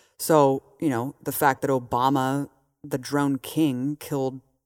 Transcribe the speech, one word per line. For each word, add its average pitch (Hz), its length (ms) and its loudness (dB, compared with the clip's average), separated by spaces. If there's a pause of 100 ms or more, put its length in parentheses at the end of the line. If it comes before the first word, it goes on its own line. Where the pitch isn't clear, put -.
(180)
So, 139 440 4 (160)
you 156 120 0
know, 127 320 -2
the - 100 -8
fact 135 300 2
that 139 80 0
Obama, 131 800 0 (340)
the 143 140 -6
drone 139 400 -2
king, 143 580 -2
killed 135 460 -6 (240)